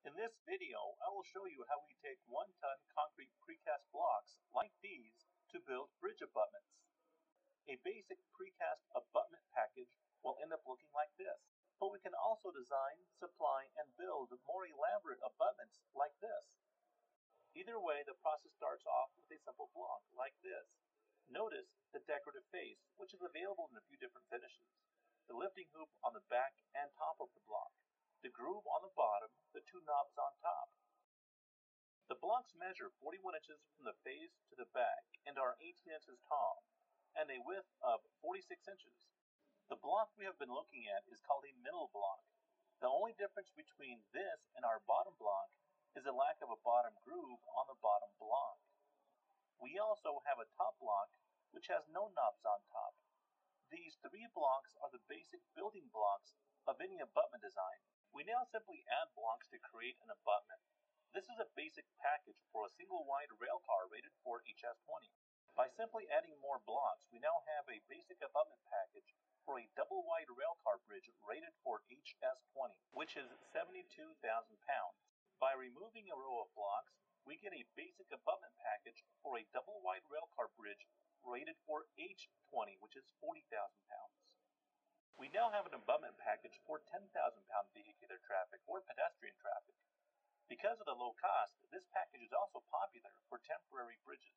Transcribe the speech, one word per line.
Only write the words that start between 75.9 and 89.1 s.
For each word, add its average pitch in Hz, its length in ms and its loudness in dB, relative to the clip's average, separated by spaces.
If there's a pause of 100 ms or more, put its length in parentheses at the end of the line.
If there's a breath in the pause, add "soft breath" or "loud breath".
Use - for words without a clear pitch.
a 139 80 -4
row 120 240 -4
of - 160 -10
blocks, 101 400 -2 (240)
we 151 160 -10
get - 160 -10
a 127 240 -14
basic - 320 -14
abutment - 480 0
package - 480 -6 (160)
for 117 160 -2
a 110 160 -10
double 110 240 -4
wide 92 320 -2
rail 160 240 -4
car 117 240 -2
bridge 104 240 -10 (380)
rated 143 320 -6 (160)
for 151 160 0 (160)
H 185 240 -10 (240)
twenty, 196 320 -2
which - 160 -16
is 392 80 -18 (160)
forty - 320 -6
thousand - 320 -2
pounds. 104 320 -12 (1040)
We 135 80 -8
now 214 240 4
have 202 160 2
an 131 80 -6
abutment - 400 2
package - 480 0
for 156 240 -4
ten 196 240 -6
thousand - 320 2
pound 104 320 -2
vehicular 101 480 -16
traffic 95 400 0
or - 160 -4
pedestrian - 560 -2